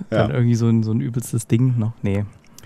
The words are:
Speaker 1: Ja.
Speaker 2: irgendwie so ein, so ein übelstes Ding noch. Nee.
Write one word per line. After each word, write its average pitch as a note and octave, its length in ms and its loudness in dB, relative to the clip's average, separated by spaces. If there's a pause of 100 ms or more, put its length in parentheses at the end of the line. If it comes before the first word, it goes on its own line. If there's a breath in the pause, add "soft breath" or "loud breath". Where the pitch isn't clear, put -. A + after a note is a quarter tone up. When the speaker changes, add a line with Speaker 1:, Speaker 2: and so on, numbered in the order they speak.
(100)
Speaker 1:
Ja. A2 200 2
Speaker 2:
irgendwie A#2+ 240 2
so A#2 140 2
ein, A2+ 140 4
so A2 100 -2
ein A#2 80 0
übelstes B2 460 -4
Ding B2 320 2
noch. A2 140 -2 (100)
Nee. G2+ 220 -2 (420 loud breath)